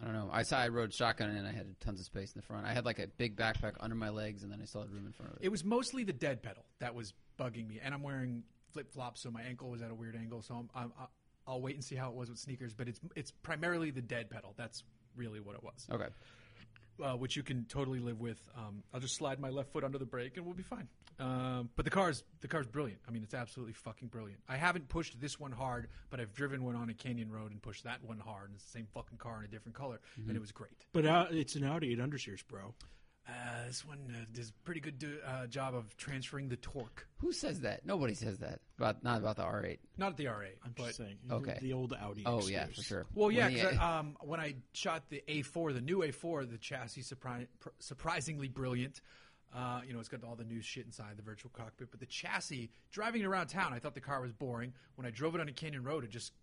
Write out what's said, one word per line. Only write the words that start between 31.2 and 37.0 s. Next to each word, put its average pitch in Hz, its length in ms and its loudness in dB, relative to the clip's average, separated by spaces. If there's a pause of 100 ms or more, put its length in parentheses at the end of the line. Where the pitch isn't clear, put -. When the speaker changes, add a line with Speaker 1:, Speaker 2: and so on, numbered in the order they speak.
Speaker 3:
it's 160 260 2
an 139 80 4
Audi. 143 300 4
It 117 60 2
understeers, 127 460 -2
bro. 101 280 -10 (540)
Speaker 2:
Uh, 120 380 -4
this 123 200 -4
one, 143 120 -8 (120)
uh, 117 220 -6
does 117 160 -6
a 107 40 -14 (120)
pretty 165 160 -2
good 139 180 -6
do, 147 260 -4
uh, 127 220 -2
job 131 280 0
of 113 240 -2
transferring 139 500 -2
the 123 80 0
torque. - 500 -6 (120)